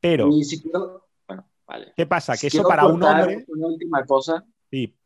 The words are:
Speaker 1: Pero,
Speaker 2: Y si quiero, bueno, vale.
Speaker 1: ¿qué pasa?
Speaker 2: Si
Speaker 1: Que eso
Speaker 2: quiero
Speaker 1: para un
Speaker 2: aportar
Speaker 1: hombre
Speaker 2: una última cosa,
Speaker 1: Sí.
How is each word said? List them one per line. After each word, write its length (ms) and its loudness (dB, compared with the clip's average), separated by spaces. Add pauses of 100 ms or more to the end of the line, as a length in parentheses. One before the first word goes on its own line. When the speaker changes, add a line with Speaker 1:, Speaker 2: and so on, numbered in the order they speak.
Speaker 1:
Pero, 300 2
Speaker 2:
Y 140 4
si 180 -8
quiero, 460 -8 (180)
bueno, 240 -18 (160)
vale. 300 -16
Speaker 1:
¿qué 100 -2
pasa? 300 -2
Speaker 2:
Si 60 -8
Speaker 1:
Que 60 -4
eso 100 0
Speaker 2:
quiero 100 4
Speaker 1:
para 180 4
un 160 4
Speaker 2:
aportar 260 4
Speaker 1:
hombre 200 -6
Speaker 2:
una 180 -8
última 380 -4
cosa, 400 -2 (260)
Speaker 1:
Sí. 240 -6 (120)